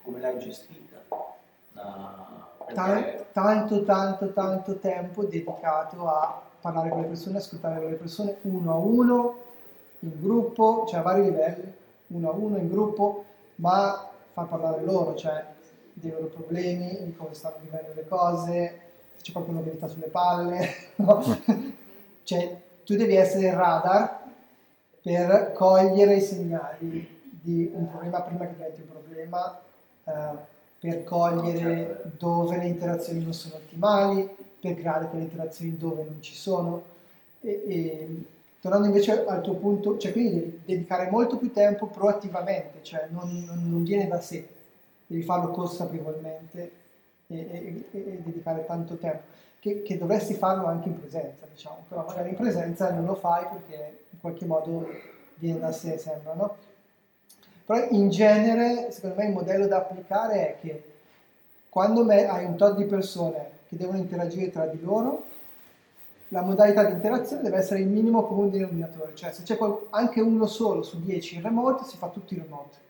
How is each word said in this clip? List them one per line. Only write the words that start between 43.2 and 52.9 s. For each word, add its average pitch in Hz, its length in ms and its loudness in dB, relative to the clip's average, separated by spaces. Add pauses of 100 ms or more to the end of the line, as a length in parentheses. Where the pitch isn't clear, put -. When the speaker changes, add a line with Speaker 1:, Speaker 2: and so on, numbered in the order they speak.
Speaker 2:
non, 170 220 -4
non 170 140 2
viene 196 240 2
da 170 120 -2
sé, - 280 -12 (580)
devi 165 160 -4
farlo 175 300 -2
consapevolmente 165 1200 -8 (560)
e, 165 100 -10
e, 175 540 -10
e, 208 80 -12
e 185 240 -10
dedicare 165 420 -6
tanto 170 320 -8
tempo, - 240 -6 (380)
che, 208 240 -4
che 175 160 -6
dovresti 190 340 -4
farlo 190 320 0
anche 165 240 -4
in 165 100 -6
presenza, 151 520 -12
diciamo, - 360 -20
però 170 200 -8
magari 175 220 -6
in 190 60 -6
presenza 170 560 -2